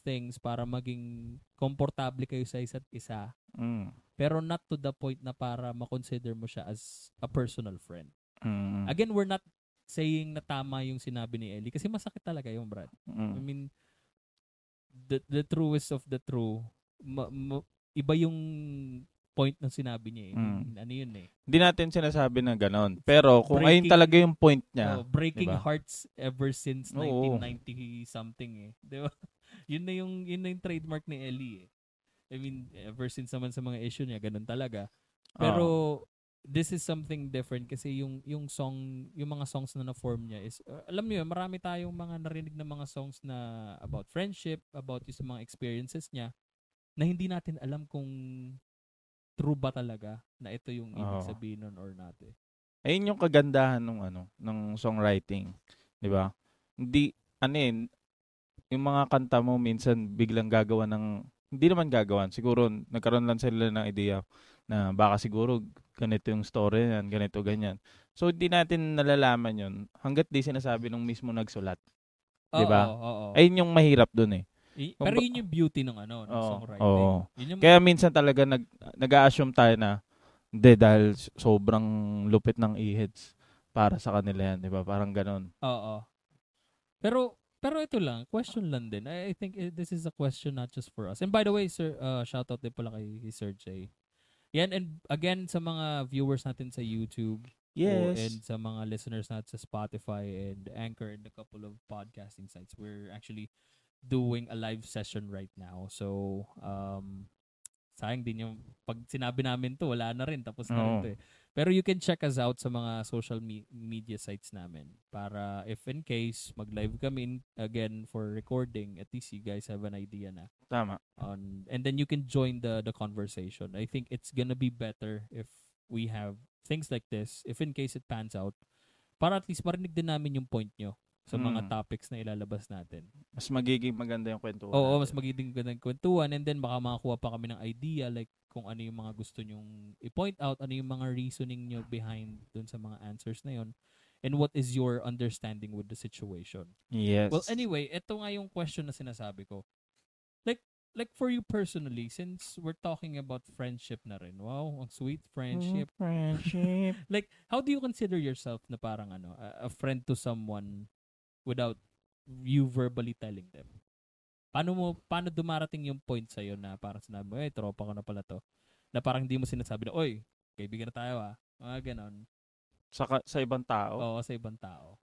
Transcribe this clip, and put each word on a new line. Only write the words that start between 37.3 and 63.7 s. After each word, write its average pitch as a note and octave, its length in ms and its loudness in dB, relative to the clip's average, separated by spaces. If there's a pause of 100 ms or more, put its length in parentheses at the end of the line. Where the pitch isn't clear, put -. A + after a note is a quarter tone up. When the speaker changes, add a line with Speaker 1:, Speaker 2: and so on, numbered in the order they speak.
Speaker 1:
kasi C3+ 360 -6
yung, C3+ 200 -10
yung D3 240 -8
song, C3 680 -8
yung D3 180 -8
mga C#3+ 160 -6
songs C3+ 280 -8
na C3+ 100 -6
na-form B2 400 -4
niya A2 160 -10
is, A2 240 -12
uh, - 220 -16
alam F#3 160 -6
niyo G#3+ 200 -2
yun, D#3+ 60 -6
marami F#3 300 -6
tayong F3 320 -6
mga E3+ 300 -10
narinig D#3+ 340 -8
na D3+ 80 -10
mga D3 240 -10
songs C#3 340 -12
na C3 160 -10 (420)
about - 280 -8
friendship, E3+ 640 -6
about C3 320 -10
yung - 140 -16
sa C#3 100 -10
mga B2 160 -10
experiences B2 680 -8
niya, A#2+ 200 -10 (600)
na D3 100 -2
hindi F3 240 2
natin F3 320 -6
alam C#3+ 260 -6
kung C#3+ 220 -8 (1300)
true D3 220 0
ba C3+ 140 -2
talaga A2+ 500 -8 (160)
na A2+ 140 -14
ito A#2 200 -12
yung A#2 240 -10
ibig G#2+ 80 -8 (160)
Speaker 2:
Oo. F#2 80 -6
Speaker 1:
sabihin G#2+ 340 -10
nun G#2 160 -14
or F#2+ 140 -14
not F2+ 300 -18
eh. A2+ 140 -20 (500)
Speaker 2:
Ayun G3 260 2
yung G3 80 -2
kagandahan C#3 640 6
nung A2+ 200 -6
ano, F#2 360 -8
nung G#2+ 400 -6
songwriting, G2+ 720 2 (460)
di - 100 -4
ba? F#2+ 220 4 (480)
Hindi, C3 340 2 (300)
ano C3+ 160 2
eh, C3 160 4 (960)
yung C3+ 140 0
mga C#3 240 4
kanta B2+ 320 4
mo B2 160 4
minsan A2+ 560 2
biglang A2 340 2
gagawa A2 400 4
ng, G#2+ 380 -2 (260)
hindi C#3 160 6
naman E3+ 220 6
gagawan, G2+ 420 4
siguro A#2+ 380 4
nagkaroon A#2 560 2
lang A#2 160 2
sila A2+ 320 2